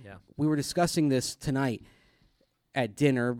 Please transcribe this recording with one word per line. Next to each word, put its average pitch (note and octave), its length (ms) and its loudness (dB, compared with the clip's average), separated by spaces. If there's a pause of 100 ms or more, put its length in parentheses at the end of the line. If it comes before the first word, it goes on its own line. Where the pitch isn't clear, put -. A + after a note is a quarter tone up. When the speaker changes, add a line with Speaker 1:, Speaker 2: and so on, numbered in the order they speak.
Speaker 1:
Yeah. G2 120 -18 (200)
Speaker 2:
we D3 100 0
were D#3 100 2
discussing D#3+ 520 0
this C3 260 0
tonight C3+ 480 -2 (920)
at A2+ 220 -4
dinner. B2 440 2